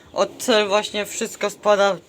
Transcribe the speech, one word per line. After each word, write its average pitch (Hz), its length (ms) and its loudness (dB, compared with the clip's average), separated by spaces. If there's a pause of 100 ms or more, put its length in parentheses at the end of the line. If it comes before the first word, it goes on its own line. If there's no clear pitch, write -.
(140)
od - 260 -2
cel 214 280 2
właśnie 208 380 -2
wszystko 202 440 -6
spada 196 480 2 (120)